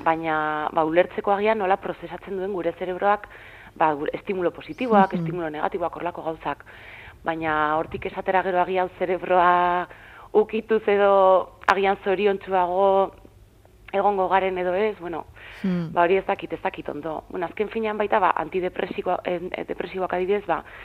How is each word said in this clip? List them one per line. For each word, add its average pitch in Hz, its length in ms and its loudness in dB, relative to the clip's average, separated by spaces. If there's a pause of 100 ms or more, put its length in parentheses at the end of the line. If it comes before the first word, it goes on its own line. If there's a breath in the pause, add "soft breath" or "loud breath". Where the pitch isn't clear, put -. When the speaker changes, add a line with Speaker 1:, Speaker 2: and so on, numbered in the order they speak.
Speaker 1:
baina, 156 680 -2
ba, 160 140 2
ulertzeko 180 460 0
agian 214 260 2
nola 190 200 0
prozesatzen 175 600 -10
duen 190 160 -6
gure 170 260 -2
zerebroak 190 480 -2 (480 loud breath)
ba, 156 180 2
gure 143 200 -4
estimulo 175 380 -2
positiboak, 202 640 2
Speaker 2:
Mhm. 180 100 -4
Speaker 1:
estimulo 165 260 -4
negatiboak, 170 460 -4
horrelako 165 280 -8
gauzak. 156 420 -8 (580 loud breath)
Baina 156 540 0
hortik - 280 -4
esatera 185 380 0
gero 180 180 2
agian 185 360 0
zerebroa 175 880 2 (440 loud breath)
ukituz 214 560 2
edo 196 800 6
agian 196 360 2
zoriontsuago 190 1080 2 (800)
egongo 190 380 2
garen 190 280 2
edo 180 180 -2
ez, 208 240 -2
bueno, 170 260 -8 (380 loud breath)
Speaker 2:
Hmm. 175 280 -2
Speaker 1:
ba, 175 120 4
hori 175 140 4
ez 190 80 -2
dakit, 190 280 -6
ez 160 80 -10
dakit - 280 -8
ondo. 147 400 -8
Bueno, 180 180 -6
azken 202 220 -6
finean 214 280 -4
baita, 208 220 0
ba, 180 180 4
antidepresiboa-, 180 880 -4
en-, 180 260 -4
eh, - 160 -6
depresiboak 180 460 -6
adibidez, 185 320 0
ba, 156 180 -2 (220 loud breath)